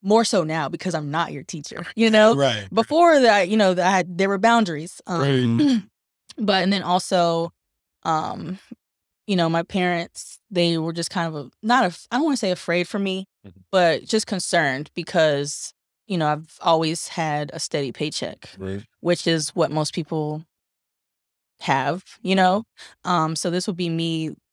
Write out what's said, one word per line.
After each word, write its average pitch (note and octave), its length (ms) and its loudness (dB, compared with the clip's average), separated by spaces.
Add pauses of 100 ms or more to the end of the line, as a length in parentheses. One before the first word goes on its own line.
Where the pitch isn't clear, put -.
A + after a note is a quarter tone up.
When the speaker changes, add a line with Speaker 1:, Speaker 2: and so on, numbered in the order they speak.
Speaker 1:
more G#3+ 220 4
so G3+ 200 2
now D#3 260 -2
because E3+ 260 -6
I'm D3+ 160 -4
not D#3 220 -2
your - 100 -12
teacher, - 420 -12 (100)
you A3+ 140 4
know? A3 260 6
Speaker 2:
Right. A#2+ 380 0
Speaker 1:
Before D4+ 460 4
that, G#3 300 6
you G#3+ 80 2
know, G3 160 4
that F3 120 0
I F#3 60 4
had, F3+ 260 0
there F#3+ 120 2
were G3 80 0
boundaries. F#3+ 720 2
Um, F3 140 -2
Speaker 3:
Right. C#3 80 2
Speaker 2:
Mm-hmm. D#3+ 1160 0
Speaker 1:
<clears throat> - 0 -
but, F#3+ 180 2
and F#3+ 80 2
then G3 120 -2
also, E3+ 680 0 (520)
um, E3 560 -4 (680)
you G3+ 80 0
know, E3+ 140 2
my E3 140 0
parents, F3+ 760 -4 (120)
they E3+ 260 2
were E3 160 -4
just E3+ 160 -6
kind E3+ 180 -4
of D3+ 200 -10
a, - 20 -18 (140)
not A#3+ 280 2
a, D#3+ 60 -16 (140)
I - 60 -4
don't D4 80 0
wanna C#4+ 120 0
say F#3+ 140 -2
afraid F3 360 -2
for G#3 120 -6
me, F#3+ 260 -4 (220)
Speaker 3:
Mm-hmm. G2 120 -20 (120)
Speaker 1:
but E3+ 340 2
just G#3+ 220 -2
concerned D3 680 -2
because, D3+ 760 0 (340)
you F#3+ 100 -2
know, D#3 100 0
I've D#3 340 -4
always E3 460 0
had D3+ 460 -4
a - 60 -10
steady C#3 320 -4
paycheck, - 640 -8
Speaker 3:
Right. G2 260 -8 (160)
Speaker 1:
which F3 280 0
is D#3+ 280 0
what E3 160 0
most D3+ 240 -2
people D#3 480 -6 (1160)
have, C#3+ 420 -2 (180)
you F#3 140 0
know? F#3+ 280 2 (400)
Um, E3 320 0
so F3 140 -4
this F3+ 180 -2
would F3 100 -4
be F3 120 -4
me E3 420 -4 (220)